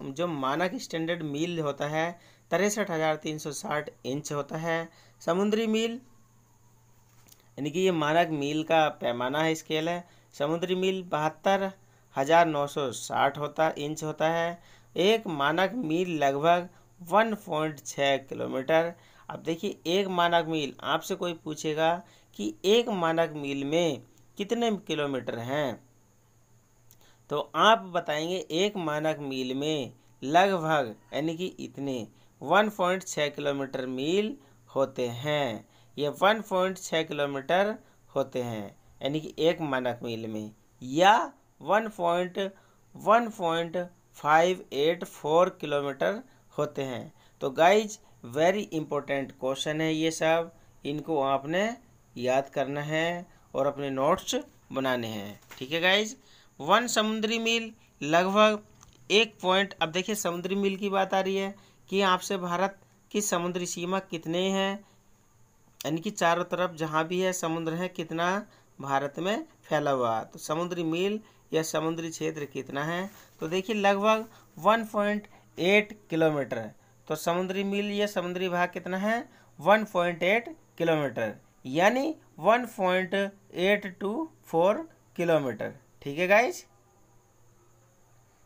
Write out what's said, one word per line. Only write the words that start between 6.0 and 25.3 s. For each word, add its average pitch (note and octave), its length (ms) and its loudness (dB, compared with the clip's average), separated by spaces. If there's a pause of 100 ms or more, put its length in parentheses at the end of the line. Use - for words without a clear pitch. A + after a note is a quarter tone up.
यानी C#3 140 -4
कि E3 80 -2
ये F#3 120 4
मानक D#3+ 380 4
मील D3+ 340 -2
का D#3 280 4
पैमाना B2+ 520 -2
है, D#3+ 120 2
स्केल D#3 340 -4
है। F3 140 -4 (320)
समुद्री E3+ 400 -2
मील F#3+ 280 0
बहत्तर F#3+ 680 0 (440)
हजार D#3+ 300 6
नौ D3 220 0
सौ C#3 240 -4
साठ B2+ 460 0
होता, D3 400 0
इंच D3+ 260 -6
होता D#3 260 0
है। E3+ 320 0 (340)
एक G#3+ 340 2
मानक D#3+ 460 2
मील F3 420 0
लगभग D3+ 520 4 (320)
वन G#3 360 4
पॉइंट D#3 480 -4
छः C#3 340 2
किलोमीटर। C3+ 760 0 (360)
अब D#3 140 -12
देखिए, E3 440 -4
एक F#3+ 220 2
मानक E3+ 360 4
मील, D#3 280 -2 (100)
आपसे D#3+ 320 -2
कोई F3 200 -4
पूछेगा D#3 600 0 (440)
कि G#3 140 -6 (120)
एक A3+ 240 4
मानक E3 460 2
मील C#3 300 -4
में D3+ 360 0 (360)
कितने A3+ 340 0 (160)
किलोमीटर C3+ 520 -2